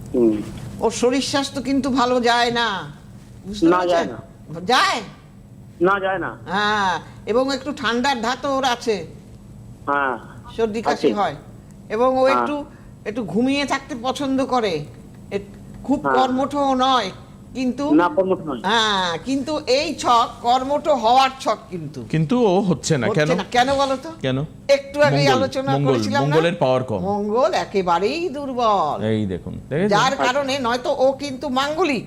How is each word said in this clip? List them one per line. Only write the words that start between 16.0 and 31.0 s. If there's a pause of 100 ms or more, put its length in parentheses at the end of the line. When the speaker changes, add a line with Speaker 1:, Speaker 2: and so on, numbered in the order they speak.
Speaker 1:
হ্যাঁ।
Speaker 2:
কর্মঠ
নয়, (440)
কিন্তু
Speaker 1:
না,
কর্মঠ
নয়।
Speaker 2:
হ্যাঁ,
কিন্তু
এই
ছক (120)
কর্মঠ
হওয়ার (100)
ছক (120)
কিন্তু।
Speaker 3:
কিন্তু
ও
হচ্ছে
না,
Speaker 2:
হচ্ছে
Speaker 3:
কেন?
Speaker 2:
না,
কেন
বলো
তো? (120)
Speaker 3:
কেন? (240)
Speaker 2:
একটু
আগেই
Speaker 3:
মঙ্গল,
Speaker 2:
আলোচনা
Speaker 3:
মঙ্গল,
Speaker 2:
করেছিলাম
না?
Speaker 3:
মঙ্গলের
পাওয়ার
কম।
Speaker 2:
মঙ্গল
একেবারেই
দুর্বল।
Speaker 3:
এই
দেখুন,
দেখেছেন?
Speaker 2:
যার
কারণে
নয়তো
ও